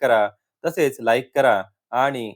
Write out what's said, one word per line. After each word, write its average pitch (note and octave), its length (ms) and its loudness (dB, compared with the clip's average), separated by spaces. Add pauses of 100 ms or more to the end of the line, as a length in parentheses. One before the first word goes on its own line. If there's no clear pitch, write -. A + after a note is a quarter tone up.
करा, A2 300 2 (340)
तसेच D#3 360 -2
लाईक A#2 340 0
करा A#2+ 280 2 (280)
आणि B2 460 -4